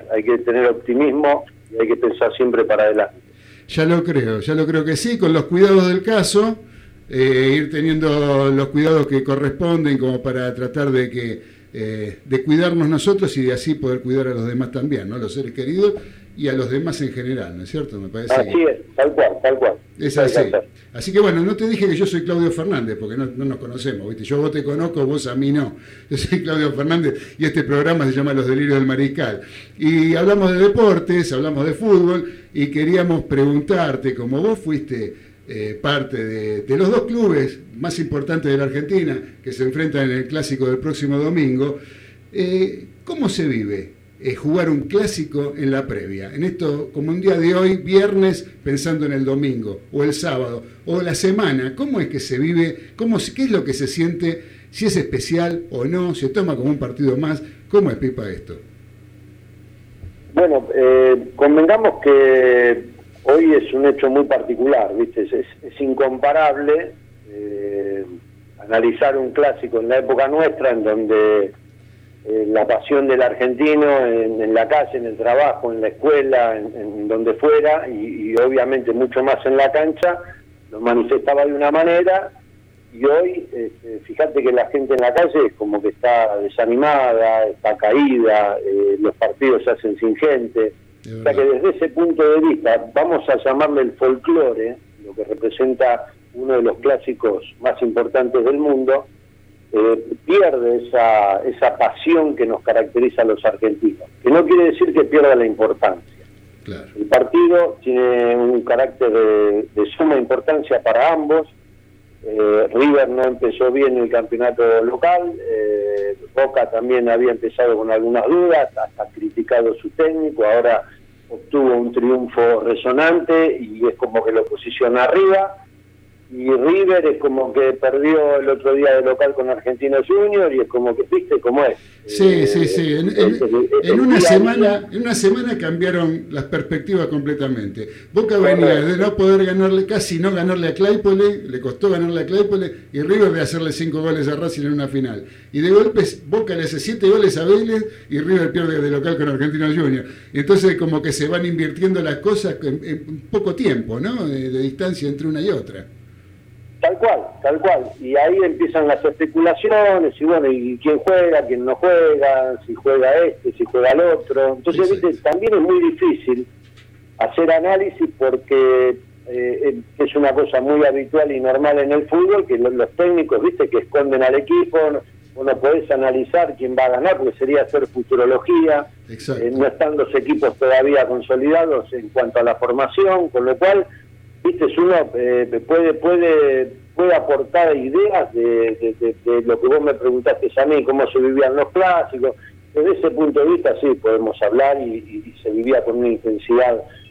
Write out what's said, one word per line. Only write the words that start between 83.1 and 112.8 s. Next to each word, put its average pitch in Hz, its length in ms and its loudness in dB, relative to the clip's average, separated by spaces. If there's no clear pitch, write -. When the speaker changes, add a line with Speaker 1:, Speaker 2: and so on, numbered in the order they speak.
Speaker 1:
este, 113 460 -10
fíjate 151 420 -2
que 127 100 2
la 123 140 2
gente 135 260 -2
en 127 80 0
la 123 140 2
calle 156 320 2
es - 80 -2
como 104 260 -4
que 104 80 -2
está 113 500 0
desanimada, 113 1080 0
está 107 320 -2
caída, 110 800 2
eh, 101 420 0
los 104 140 0
partidos 113 500 0
se 123 60 0
hacen 107 280 -2
sin 110 180 0
gente. 117 580 0
Speaker 2:
Es 113 80 -16
Speaker 1:
O 113 80 -12
sea 143 100 2
que 131 100 -4
Speaker 2:
verdad. 135 200 4
Speaker 1:
desde 185 160 2
ese 165 100 0
punto 165 340 0
de 160 140 4
vista, - 460 0
vamos 156 360 0
a 123 120 0
llamarle 143 380 0
el 123 120 0
folclore, 127 840 0
lo 98 80 -16
que 104 100 -6
representa 120 880 -2
uno 131 220 -4
de 120 60 2
los 113 180 0
clásicos 117 640 -2
más 123 180 -2
importantes 120 640 0
del 139 140 2
mundo, 139 480 0
eh, 110 320 2
pierde 127 600 2
esa, 110 600 2
esa 123 320 0
pasión 151 580 0
que 120 80 0
nos 110 160 -2
caracteriza 117 640 0
a - 20 2
los 107 180 0
argentinos, 107 640 -2
que 123 80 2
no 165 140 6
quiere 175 220 6
decir - 260 2
que 151 120 4
pierda 143 300 6
la 117 120 4
importancia. 104 800 -2
Speaker 2:
Claro. - 200 -14
Speaker 1:
El 104 120 -6
partido 170 760 2
tiene 123 540 0
un 120 280 2
carácter 123 460 0
de, 107 520 2
de 104 220 0
suma 151 220 2
importancia 127 640 0
para 120 320 2
ambos. 156 340 0
Eh, 107 480 2
River 139 360 4